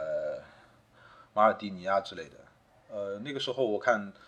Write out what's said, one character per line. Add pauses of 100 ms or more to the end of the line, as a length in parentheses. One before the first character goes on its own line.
(1300)
马
尔
蒂
尼
啊
之
类
的。 (540)
呃，
那
个
时
候
我
看， (160)